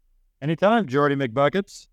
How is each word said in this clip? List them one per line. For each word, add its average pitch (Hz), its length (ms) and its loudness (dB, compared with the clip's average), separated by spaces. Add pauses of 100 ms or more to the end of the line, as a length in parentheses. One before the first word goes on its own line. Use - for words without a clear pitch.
(400)
Anytime, 180 460 0
Jordy 143 280 0
McBuckets. 139 800 -4